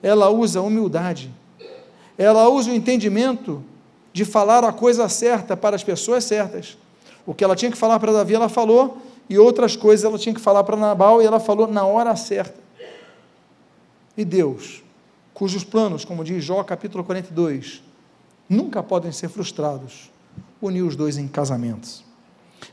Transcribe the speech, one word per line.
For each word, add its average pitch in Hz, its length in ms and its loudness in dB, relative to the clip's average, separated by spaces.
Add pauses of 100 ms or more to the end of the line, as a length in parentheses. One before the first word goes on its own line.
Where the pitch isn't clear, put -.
Ela 202 260 4
usa 208 300 0
a 185 40 -2
humildade, 175 680 -4 (840)
ela 220 300 6
usa 254 220 2
o 247 40 -2
entendimento 220 880 -2 (480)
de 185 140 -4
falar 220 380 4
a 220 80 0
coisa 233 360 2
certa 226 480 -2
para 202 200 0
as 185 80 -8
pessoas 226 400 -2
certas. 185 520 -6 (480)
O 170 80 -10
que 196 120 -2
ela 190 120 4
tinha 233 140 -2
que 240 80 -8
falar 226 220 2
para 220 120 0
Davi, 208 220 2
ela 220 140 0
falou, 233 520 2 (300)
e 190 80 0
outras 233 380 6
coisas 208 280 4
ela 214 140 -2
tinha 220 160 -6
que 226 60 -12
falar 202 240 4
para 202 120 -2
Nabal, 208 460 4
e - 20 6
ela 220 140 2
falou 220 300 0
na 208 160 -2
hora 220 320 0
certa. - 440 -8 (1600)
E 214 80 -4
Deus, 165 580 -2 (500)
cujos 196 300 -6
planos, 202 420 -2
como 165 200 -10
diz 170 200 -6
Jó, 185 200 -2
capítulo 185 400 -10
quarenta 185 260 -8
e - 20 -16
dois, 160 480 -4 (680)
nunca 226 340 -2
podem 175 300 -4
ser 165 160 -10
frustrados, 147 840 -10 (500)
uniu 185 240 -4
os 151 120 -4
dois 147 200 -4
em 143 120 -8
casamentos. 123 760 -8 (680)